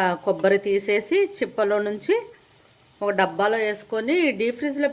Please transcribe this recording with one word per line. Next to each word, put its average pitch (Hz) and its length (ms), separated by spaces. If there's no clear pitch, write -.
కొబ్బరి 190 400
తీసేసి 208 520
చిప్పలో 208 400
నుంచి 214 280
ఒక 202 80
డబ్బాలో 196 420
వేసుకొని 220 540
డీప్ 240 200
ఫ్రిడ్జ్లో 285 340